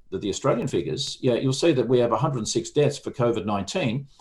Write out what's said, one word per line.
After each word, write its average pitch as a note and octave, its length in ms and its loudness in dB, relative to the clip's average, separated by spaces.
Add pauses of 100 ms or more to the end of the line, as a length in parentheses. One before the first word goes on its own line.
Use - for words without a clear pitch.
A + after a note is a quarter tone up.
(100)
the, F#2+ 80 -4
the G#2 100 -4
Australian D#3 380 0
figures, F2 540 -4
yeah, B2 140 2
you'll C3 180 0
see E3+ 180 2
that B2+ 160 2
we B2 140 4
have A#2+ 100 2
a A2+ 60 2
hundred C3 220 0
and G#2+ 100 -4
six - 220 -2
deaths A2+ 280 2
for - 140 -8
covid G#2+ 340 0
nineteen, A2 640 -2 (120)